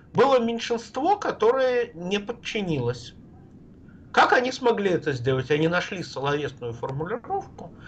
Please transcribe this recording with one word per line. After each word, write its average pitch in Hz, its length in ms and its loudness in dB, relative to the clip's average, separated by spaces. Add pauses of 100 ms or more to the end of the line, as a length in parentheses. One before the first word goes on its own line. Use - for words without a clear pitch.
(140)
было 262 260 6
меньшинство, 233 800 0
которое 247 800 2
не 180 240 -4
подчинилось. 180 960 -4 (1000)
Как - 220 6
они 254 180 2
смогли 202 380 2
это 151 220 0
сделать? 131 380 -2
Они 151 180 4
нашли 175 340 -2
словесную 135 720 -4
формулировку, 165 1000 -8 (160)